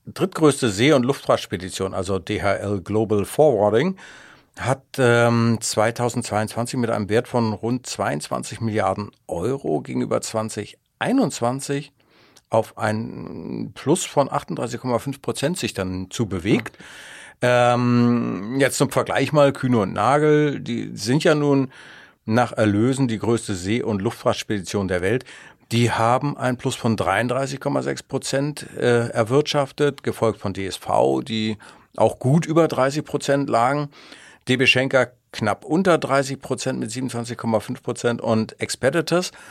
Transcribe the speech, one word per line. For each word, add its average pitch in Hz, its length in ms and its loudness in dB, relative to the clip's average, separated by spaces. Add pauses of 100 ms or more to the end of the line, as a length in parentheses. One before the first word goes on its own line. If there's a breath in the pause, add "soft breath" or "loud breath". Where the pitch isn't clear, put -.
drittgrößte 143 640 2
See- 117 240 4
und 127 100 4
Luftfahrtspedition, 98 920 -2
also 95 260 -2
D 101 220 -4
H 98 120 0
L 101 260 -2
Global 104 460 0
Forwarding, 127 720 4 (600 loud breath)
hat, 120 260 -2 (140)
ähm, 117 600 4
zweitausendzweiundzwanzig 117 1200 -2
mit 117 100 0
einem 107 200 -2
Wert 113 180 2
von 117 240 0
rund 117 340 -4
zweiundzwanzig 123 760 -6
Milliarden 104 500 -2 (160)
Euro 135 540 -2
gegenüber 123 400 -2
zwanzig 110 560 -6 (220)
einundzwanzig 139 920 -2 (580 soft breath)
auf - 280 0
ein 110 960 -6
Plus - 320 0
von - 260 0
achtunddreißig 127 480 -4
Komma 120 200 -2
fünf 135 220 -8
Prozent 135 360 -2
sich 113 160 -4
dann 92 360 -4
zu 117 180 -4
bewegt. 95 500 -2 (640 loud breath)
Ähm, 120 1160 2
jetzt 131 180 2
zum 131 140 2
Vergleich 120 420 0
mal, 143 180 6
Kühne 123 280 2
und 95 120 0
Nagel, 147 720 2
die 110 320 -6
sind 117 320 0
ja 160 100 6
nun 139 340 2 (540 loud breath)
nach 113 300 2
Erlösen 117 560 2
die 110 100 -2
größte 110 360 0
See- 98 280 -2
und 104 180 -2
Luftfahrtspedition 104 840 -2
der 90 140 -2
Welt. 104 240 0 (480 loud breath)
Die 117 180 4
haben 127 460 0
ein 123 180 -2
Plus 123 200 -4
von 113 200 0
dreiunddreißig 123 640 -2
Komma 139 220 -2
sechs 135 220 -6
Prozent, 139 640 -4 (120)
äh, 120 320 2
erwirtschaftet, 139 920 0
gefolgt 113 360 0
von 98 140 -4
D 98 120 -6
S 92 120 -8
V, 131 440 2
die 110 360 -4 (400 loud breath)
auch 110 220 2
gut 151 260 2
über 156 240 2
dreißig 139 340 0
Prozent 143 460 -2
lagen. 135 400 2 (580 loud breath)
D 127 80 2
B 127 100 2
Schenker 131 460 2 (220)
knapp 107 320 -2
unter 175 320 2
dreißig 135 420 0
Prozent 131 400 -4
mit 120 120 -6
siebenundzwanzig 120 460 -6
Komma 113 220 0
fünf - 240 -8
Prozent 120 380 -2
und 110 400 0
Expeditors, 156 680 0 (200 loud breath)